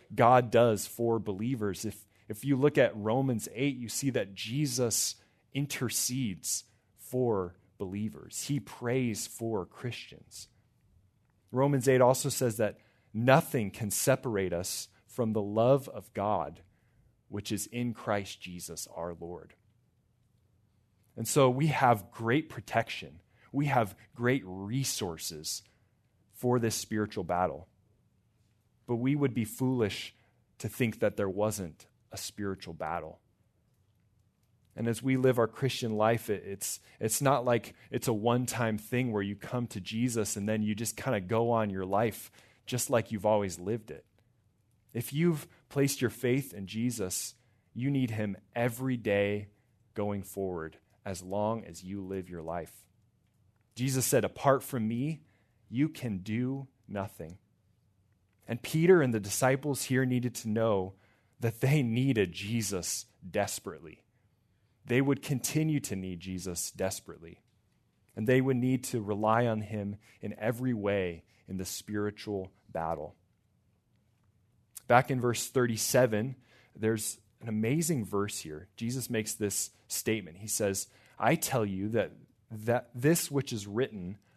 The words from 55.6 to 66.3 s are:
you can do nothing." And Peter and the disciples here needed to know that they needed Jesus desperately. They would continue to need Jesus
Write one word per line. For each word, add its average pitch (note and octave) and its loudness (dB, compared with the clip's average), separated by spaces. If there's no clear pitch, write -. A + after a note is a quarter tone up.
you C#3 0
can G#2+ -6
do B2+ -4
nothing." G2 -8
And A#2+ -6
Peter E3+ 6
and B2 4
the A2 2
disciples C3 0
here C3 2
needed B2 0
to - -8
know G#2+ 2
that A2+ -2
they C#3 4
needed A#2 2
Jesus G2 -4
desperately. E2+ -4
They A#2+ 4
would C#3 2
continue D3+ 0
to G2 -6
need F#2 -6
Jesus F#2 -6